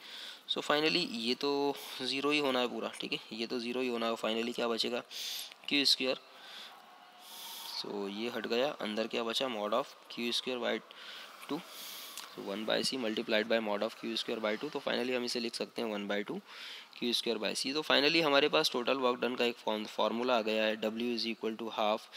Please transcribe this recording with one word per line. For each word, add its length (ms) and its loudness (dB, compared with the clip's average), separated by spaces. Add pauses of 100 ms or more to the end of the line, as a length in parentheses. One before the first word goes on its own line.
(500)
So 120 -2
finally 480 4
ये 240 0
तो 400 2 (280)
ज़ीरो 280 0
ही 80 6
होना 220 4
है 80 4
पूरा, 220 -4 (100)
ठीक 120 -4
है, 80 -2 (120)
ये 140 -4
तो 140 -2
ज़ीरो 200 -2
ही 80 0
होना 180 0
है। 180 0
Finally 300 0
क्या 140 0
बचेगा 340 0 (640)
क्यू 160 4
square, 340 4 (1600)
so 280 -4 (100)
ये 180 -2
हट 100 -2
गया, 220 4 (120)
अंदर 260 0
क्या 180 -2
बचा 240 0
mod 320 0
of 140 -4 (200)
क्यू 180 -2
स्क्वायर 280 -2
by 180 0 (720)
टू, 120 -4 (680)
so 200 -10
one 180 -4
by 100 6 (120)
C 160 -2
multiplied 460 2
by 80 6 (100)
mod 180 2
of 140 -4
Q 220 -2
square 200 -4
by 180 2
टू, 80 -4
तो 120 -4
finally 360 0
हम 80 0
इसे 160 -2
लिख 140 -2
सकते 280 -4
हैं 120 0
one 160 -4
by 80 0 (100)
two 100 -4 (600)
Q 220 0
square 240 0
by 160 0
C। 140 -2
तो 160 0
finally 340 6
हमारे 240 6
पास 240 4
टोटल 340 2
वर्क 140 2
डन 160 0
का 80 2
एक 200 2
फॉर्म-, 220 0
फॉर्मूला 520 2
आ 120 2
गया 140 4
है 180 2
W 340 0
is 160 -2
equal 300 -4
to 160 -6
half 280 2 (100)